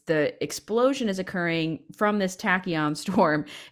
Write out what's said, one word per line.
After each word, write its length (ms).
the 360
explosion 680
is 100
occurring 600
from 220
this 180
tachyon 600
<laughs> 0
storm, 460